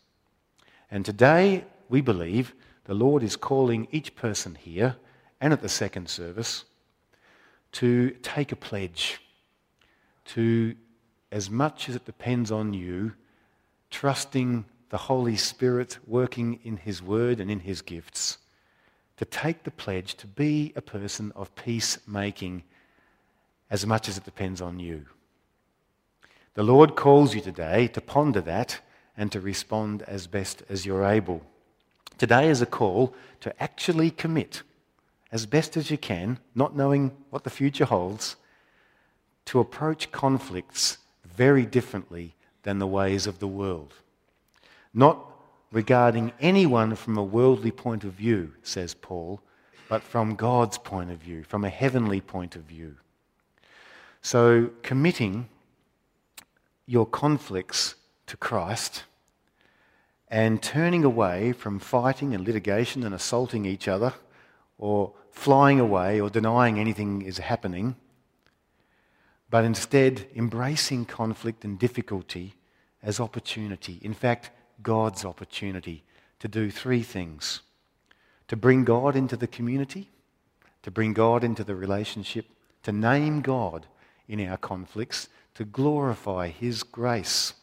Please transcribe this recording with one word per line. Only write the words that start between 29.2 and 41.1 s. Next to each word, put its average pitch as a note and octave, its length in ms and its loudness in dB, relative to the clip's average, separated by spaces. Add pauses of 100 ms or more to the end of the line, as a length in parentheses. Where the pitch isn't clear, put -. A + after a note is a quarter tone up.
to G2+ 80 -6
respond G#2 640 -6
as F#2+ 240 -10
best F#2+ 420 -8
as F#2+ 160 -8
you're F#2+ 200 0
able. F#2 380 2 (760)
Today B2 300 6
is C3+ 120 4
a A#2+ 60 2
call A2+ 480 0 (260)
to - 220 -10
actually D#3+ 480 0
commit D#3+ 520 -4 (720)
as A2 140 -4
best D#3 300 0
as D3+ 140 -4
you D3+ 80 -2
can, G#2 400 -4 (160)
not C#3 220 0
knowing C#3 360 2 (180)
what - 140 -10
the B2 60 -8
future C#3 340 0
holds, G2 520 -2 (1120)
to B2+ 140 2
approach D#3 520 -4
conflicts - 840 -2 (260)